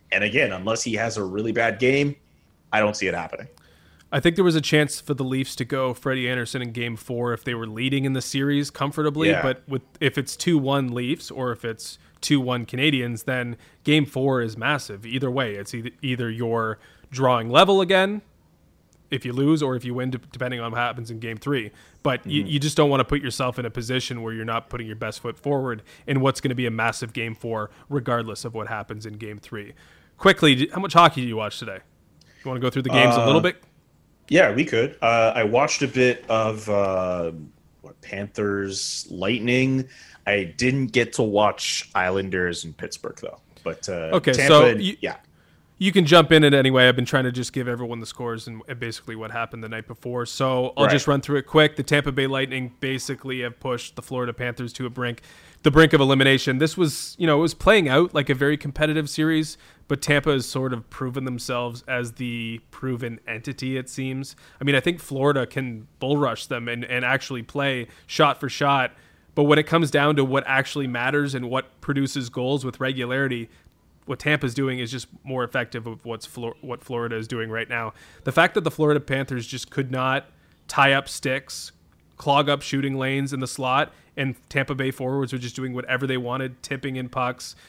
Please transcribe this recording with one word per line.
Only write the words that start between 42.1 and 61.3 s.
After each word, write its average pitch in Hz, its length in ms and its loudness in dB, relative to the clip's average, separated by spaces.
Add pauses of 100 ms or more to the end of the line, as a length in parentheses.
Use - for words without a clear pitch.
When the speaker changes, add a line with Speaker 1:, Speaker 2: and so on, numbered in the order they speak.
Speaker 1:
and 80 120 -12
Pittsburgh, - 460 -12
though. - 180 -12 (240)
But, - 240 -8
uh, 85 260 -6
Speaker 2:
Okay, 143 200 2
Speaker 1:
Tampa 135 140 4
Speaker 2:
so 143 200 10
Speaker 1:
and, 110 140 2
Speaker 2:
you, - 200 -4
Speaker 1:
yeah. - 160 -6 (600)
Speaker 2:
you 190 140 0
can 180 140 6
jump 160 260 8
in 156 120 10
it 143 100 8
anyway. 131 340 6
I've 123 80 6
been 127 100 0
trying 131 200 0
to 123 60 -2
just 123 220 -6
give 123 140 -4
everyone 120 320 -6
the 110 60 -10
scores 117 420 -10
and, 113 200 -14
and 123 120 -12
basically 117 360 -10
what 110 160 -12
happened 113 320 -8
the 110 60 -12
night 110 180 -10
before. 123 380 -8
So 127 520 0
I'll 139 80 6
Speaker 1:
Right. - 60 6
Speaker 2:
just 143 160 2
run 139 140 4
through 143 180 -2
it 131 80 -8
quick. 151 280 6
The 139 80 -4
Tampa 143 280 2
Bay 135 160 0
Lightning 131 520 -4
basically 131 640 -6
have 120 180 -8
pushed 123 360 -6
the 120 60 -14
Florida 123 320 -6
Panthers 123 400 -8
to 127 120 -8
a 120 40 -6
brink, 123 320 -6 (420)
the 151 80 8
brink 156 220 10
of 147 80 8
elimination. 135 560 6
This 156 200 2
was, - 420 -2
you 170 80 2
know, 147 120 6
it - 20 4
was 165 120 2
playing 196 360 6
out 160 240 4
like 143 160 0
a 135 60 4
very 143 220 2
competitive 151 520 -2
series, 156 480 0 (300)
but 139 140 -2
Tampa 147 300 2
has 131 140 0
sort 131 280 -4
of 113 160 -10
proven 131 360 -8
themselves 123 600 -6